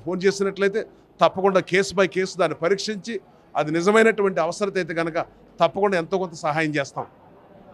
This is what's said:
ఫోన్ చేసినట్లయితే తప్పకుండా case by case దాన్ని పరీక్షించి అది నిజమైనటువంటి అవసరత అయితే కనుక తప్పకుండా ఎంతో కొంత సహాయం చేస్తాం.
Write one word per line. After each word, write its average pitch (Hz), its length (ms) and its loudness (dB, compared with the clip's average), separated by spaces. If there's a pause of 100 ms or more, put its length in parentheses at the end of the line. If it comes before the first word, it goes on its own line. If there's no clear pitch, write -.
ఫోన్ 180 180 -4
చేసినట్లయితే 196 640 0 (340)
తప్పకుండా 185 400 4
case 190 360 0
by 190 120 2 (100)
case 185 200 -6
దాన్ని 160 160 0
పరీక్షించి 196 680 -4 (360)
అది 151 160 -2
నిజమైనటువంటి 202 680 2
అవసరత 185 360 -4
అయితే 175 180 -4
కనుక 165 300 -4 (360)
తప్పకుండా 196 380 2
ఎంతో 165 200 -2
కొంత 180 140 -4
సహాయం 156 380 -2
చేస్తాం. 139 340 -4 (680)